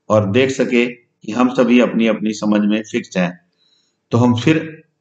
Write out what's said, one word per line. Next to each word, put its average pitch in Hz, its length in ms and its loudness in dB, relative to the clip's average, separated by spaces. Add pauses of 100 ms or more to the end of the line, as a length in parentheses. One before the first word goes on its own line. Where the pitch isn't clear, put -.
और 104 220 2
देख 131 180 2
सके 120 420 0
कि - 400 -18
हम 123 180 0
सभी 123 300 2
अपनी 113 280 0
अपनी 107 260 -2
समझ 107 280 -2
में 104 220 0
फिक्स 107 340 -8
हैं। 87 280 -4 (640)
तो 120 60 0
हम 123 180 2
फिर - 480 -2 (180)